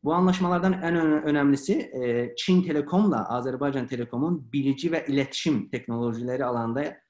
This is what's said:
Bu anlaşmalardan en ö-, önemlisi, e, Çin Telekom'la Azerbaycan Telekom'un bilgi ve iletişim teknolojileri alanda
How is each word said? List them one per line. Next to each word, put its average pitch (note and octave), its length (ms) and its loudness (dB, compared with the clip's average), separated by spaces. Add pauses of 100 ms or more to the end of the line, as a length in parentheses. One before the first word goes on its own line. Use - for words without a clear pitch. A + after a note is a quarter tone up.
Bu D3+ 100 2
anlaşmalardan F3+ 580 2
en F3 240 0
ö-, D#3 260 2
önemlisi, D3 580 2
e, A#2+ 560 -2
Çin F3+ 260 4
Telekom'la D3+ 680 0
Azerbaycan C3 580 -2
Telekom'un B2+ 640 -4
bilgi C#3 400 0
ve E3 160 -2
iletişim C#3 640 0
teknolojileri A#2+ 720 -4
alanda A#2+ 520 -2 (140)